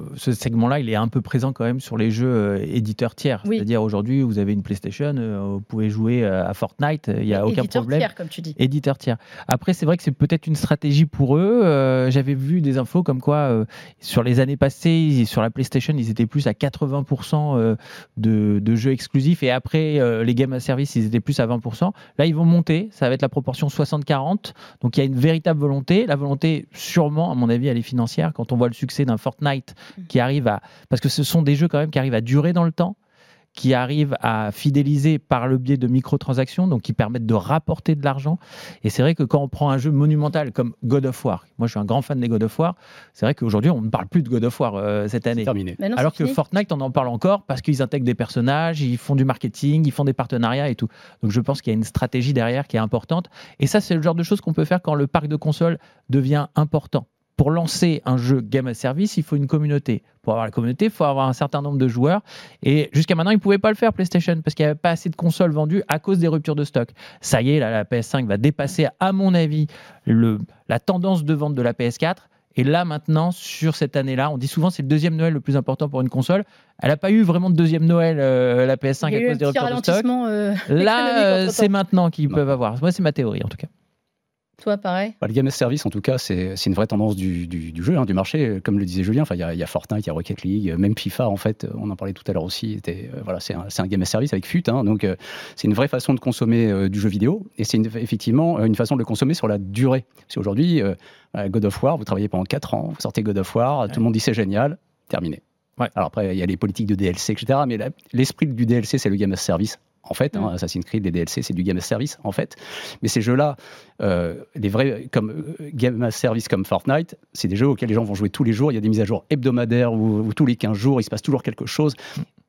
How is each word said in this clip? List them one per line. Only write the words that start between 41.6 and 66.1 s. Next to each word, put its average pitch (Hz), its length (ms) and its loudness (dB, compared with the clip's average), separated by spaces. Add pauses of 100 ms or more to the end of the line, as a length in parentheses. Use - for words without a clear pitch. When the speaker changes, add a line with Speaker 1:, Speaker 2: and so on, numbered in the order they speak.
Speaker 1:
je 113 60 -2
suis 104 80 -4
un 104 40 -4
grand 113 180 0
fan 135 180 -4
des 120 80 -2
God 110 160 0
of 110 120 -4
War, 170 200 0 (380)
c'est - 120 -2
vrai 143 80 2
qu'aujourd'hui 113 380 2
on 123 80 0
ne 110 80 -2
parle 107 180 -4
plus 175 160 0
de 123 60 -4
God 117 160 0
of 120 160 -2
War, 110 160 -2
euh, 104 320 -2
cette 110 160 -4
Speaker 3:
C'est 120 60 0
Speaker 1:
année. 117 120 -2
Speaker 3:
terminé. 98 380 -4
Speaker 2:
Mais 196 80 -2
non, 214 80 -2
c'est 123 40 0
Speaker 1:
Alors 156 120 2
que - 120 -4
Speaker 2:
fini. 262 120 0
Speaker 1:
Fortnite, 196 340 -2
on 147 100 -4
en 131 120 -4
parle 131 160 2
encore 185 380 0
parce 131 160 -6
qu'ils 139 200 0
intègrent 131 240 -2
des 120 80 2
personnages, 147 680 -2
ils 123 160 0
font 139 200 -2
du 135 80 4
marketing, 139 600 0
ils 139 80 2
font 143 120 -2
des 139 80 2
partenariats 123 560 -2
et 120 80 -2
tout. 117 120 -4 (360)
Donc 104 80 0
je 120 80 2
pense 135 220 -2
qu'il 117 100 -2
y - 20 2
a 110 40 0
une 110 60 0
stratégie 127 480 -2
derrière 123 360 0
qui - 80 -2
est - 40 2
importante. 123 480 -2 (300)
Et 143 80 2
ça, 208 140 4
c'est 175 160 0
le 156 60 0
genre 165 120 2
de 170 80 0
choses 202 180 0
qu'on 165 120 -4
peut 156 120 2
faire 180 180 0
quand 151 120 -2
le 139 140 2
parc 151 180 0
de 151 100 -2
consoles 160 420 0 (320)
devient 139 440 2
important. 151 540 0 (300)
Pour 147 120 4
lancer 165 560 2
un 127 100 2
jeu 127 240 2
game 127 260 -2
as 120 60 -4
service, 143 460 -2
il 160 40 0
faut 151 140 -2
une 143 100 0
communauté. 147 560 0 (200)
Pour 113 100 -2
avoir 113 140 -2
la 107 40 -6
communauté, 123 360 0
il 220 40 2
faut 175 140 -2
avoir 135 240 2
un 127 60 0
certain 143 260 -2
nombre 143 160 -4
de 131 100 4
joueurs. 131 360 2 (400)
Et 147 320 2
jusqu'à 160 200 2
maintenant, 170 160 0
ils 220 60 6
ne 190 40 4
pouvaient 202 180 4
pas 214 100 2
le 214 80 2
faire, 226 160 2
PlayStation, 175 480 0
parce 151 140 -2
qu'il 156 100 2
n'y 151 60 4
avait 151 80 -2
pas 175 140 2
assez 165 180 -4
de 160 60 -6
consoles 170 340 2
vendues 151 380 0
à 156 100 0
cause 196 200 2